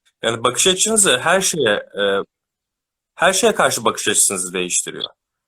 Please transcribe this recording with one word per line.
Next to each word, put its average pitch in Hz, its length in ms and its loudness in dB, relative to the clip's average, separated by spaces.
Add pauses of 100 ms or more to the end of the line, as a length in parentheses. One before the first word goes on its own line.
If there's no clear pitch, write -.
(240)
yani 113 200 -2
bakış 123 240 0
açınızı 190 500 2
her 175 240 2
şeye, 139 320 0
e, 101 300 -4 (1120)
her 185 180 2
şeye 208 220 2
karşı 131 300 0
bakış 107 220 0
açınızı 92 460 0
değiştiriyor. 87 560 -6 (380)